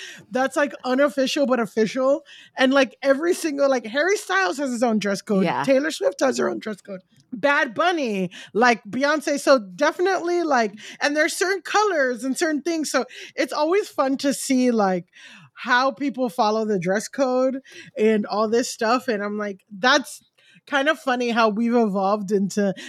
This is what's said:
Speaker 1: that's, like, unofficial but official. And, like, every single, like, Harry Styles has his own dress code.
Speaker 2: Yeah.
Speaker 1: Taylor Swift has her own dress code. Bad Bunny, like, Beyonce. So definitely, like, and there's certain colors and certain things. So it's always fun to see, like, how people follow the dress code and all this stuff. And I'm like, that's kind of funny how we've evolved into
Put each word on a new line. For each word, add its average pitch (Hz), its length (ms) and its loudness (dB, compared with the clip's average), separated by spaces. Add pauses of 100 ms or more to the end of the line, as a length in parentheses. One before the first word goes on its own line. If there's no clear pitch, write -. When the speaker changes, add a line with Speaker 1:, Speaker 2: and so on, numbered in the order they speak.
(300)
Speaker 1:
that's, 254 260 -2
like, 285 180 0 (120)
unofficial 269 640 2
but 254 120 2
official. 254 640 0 (320)
And, 262 180 2
like, 269 280 2
every 277 320 2
single, 277 360 0
like, 254 180 0
Harry 302 280 0
Styles 370 420 -2
has 277 140 -2
his 240 120 -2
own 220 160 2
dress 196 220 -2
code. 190 220 0
Speaker 2:
Yeah. 139 200 0
Speaker 1:
Taylor 277 280 2
Swift - 300 -4
has 254 160 0
her 233 100 0
own - 120 -4
dress 214 200 -10
code. 190 220 -14 (320)
Bad 277 400 0
Bunny, 254 560 -2 (240)
like, 240 300 4
Beyonce. 285 560 -2
So 277 180 6
definitely, 339 840 0
like, 240 300 0 (260)
and 294 160 0
there's 311 180 2
certain 381 280 -2
colors 285 640 0
and 262 120 -2
certain 311 240 -2
things. 330 300 -4
So 262 140 0 (300)
it's - 180 -2
always 359 340 0
fun 269 300 -2
to 277 160 0
see, 254 360 0
like, 190 380 2 (460)
how 247 380 2
people 269 360 -4
follow 220 380 0
the 214 120 0
dress 190 300 -2
code 262 520 0 (380)
and 214 280 2
all 214 240 -2
this 240 200 0
stuff. 240 380 0
And 208 160 -2
I'm 208 140 -6
like, 208 340 -8
that's 247 500 0 (460)
kind 285 220 0
of 320 100 0
funny 247 300 -2
how 226 200 2
we've 233 240 0
evolved 202 580 0
into 196 420 0 (160)